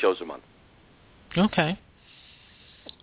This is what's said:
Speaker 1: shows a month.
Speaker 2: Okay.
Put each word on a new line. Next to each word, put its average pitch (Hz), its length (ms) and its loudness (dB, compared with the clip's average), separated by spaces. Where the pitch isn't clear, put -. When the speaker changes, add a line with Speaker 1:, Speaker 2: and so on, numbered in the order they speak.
Speaker 1:
shows 95 200 2
a 87 40 -12
month. 71 180 -12
Speaker 2:
Okay. 180 420 2